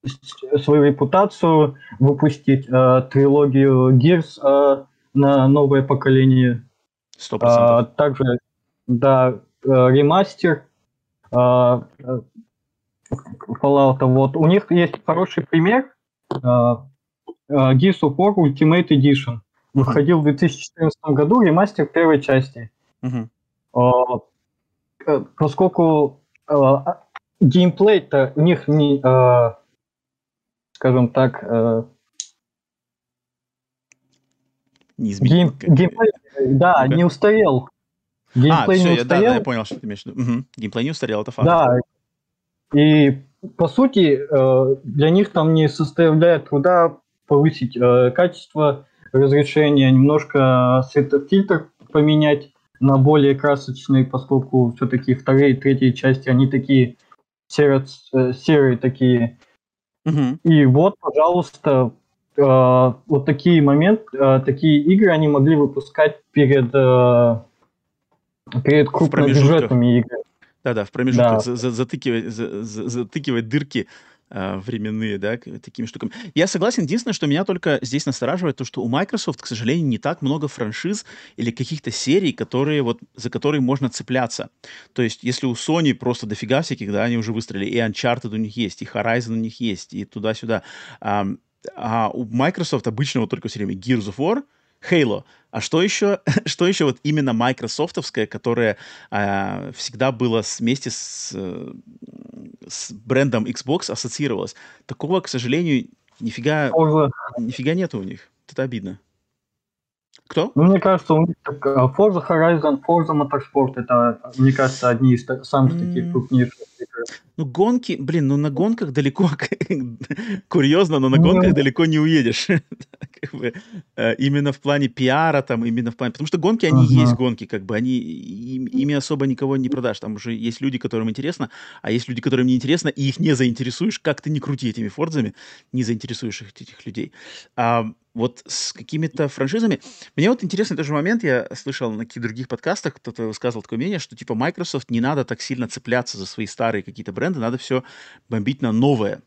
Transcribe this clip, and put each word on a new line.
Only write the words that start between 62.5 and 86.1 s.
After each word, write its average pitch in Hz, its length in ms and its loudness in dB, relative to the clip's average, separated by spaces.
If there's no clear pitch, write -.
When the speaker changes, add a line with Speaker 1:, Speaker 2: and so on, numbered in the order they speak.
Speaker 1:
такие 160 360 4
момент-, 156 520 2
э, 135 300 4
такие 147 380 2
игры 196 300 4
они 156 160 2
могли 147 280 4
выпускать 147 640 0
перед, 135 420 2
э, 123 640 4
перед 147 240 4
Speaker 2:
В 160 220 0
промежутках. 143 640 2
Speaker 1:
крупнобюджетными 123 280 4
играми. - 240 -8
Speaker 2:
Да-да, 110 200 -4
в - 80 -16
промежутках 120 460 2
Speaker 1:
Да. 107 60 -4
Speaker 2:
за-, 123 120 -6
за-, 123 160 -4
затыкивать, 117 600 -4
за-, 107 320 -10
за-, 107 240 -10
затыкивать 120 600 -6
дырки, 127 380 -6
э, 95 280 -8
временные, 107 600 -8
да, 104 200 -6
к-, - 220 -18
такими - 260 -14
штуками. - 260 -12
Я 165 140 0
согласен. 190 360 -2
Единственное, 208 300 -4
что - 140 -6
меня 156 160 -2
только 175 380 -4
здесь 135 240 -6
настораживает, 147 500 -4
то, 131 80 -10
что - 180 -10
у - 60 -4
Microsoft, 160 540 -4
к - 40 -18
сожалению, 123 400 -4
не 117 120 -2
так 160 240 -6
много 147 260 -4
франшиз 139 560 -8
или 117 160 -4
каких-то 139 400 -8
серий, 160 400 0
которые 143 500 -4
вот, 117 180 -4
за 117 140 -10
которые 147 300 -4
можно 131 300 -2
цепляться. - 600 -6
То 127 80 -2
есть, 113 220 -6
если 123 220 -4
у 123 80 -2
Sony 156 400 0
просто 120 320 -6